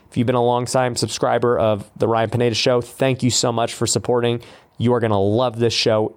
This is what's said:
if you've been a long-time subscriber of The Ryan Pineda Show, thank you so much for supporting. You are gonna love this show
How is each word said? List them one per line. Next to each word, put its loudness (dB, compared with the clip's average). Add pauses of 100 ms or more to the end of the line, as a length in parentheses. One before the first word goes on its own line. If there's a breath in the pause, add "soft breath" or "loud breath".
(100)
if -20
you've 2
been 2
a 2
long-time 0
subscriber 0
of 0
The 0
Ryan 0
Pineda 0
Show, 0
thank -2
you 2
so 0
much -2
for -4
supporting. 0 (360 loud breath)
You 0
are 2
gonna 2
love 0
this 2
show 0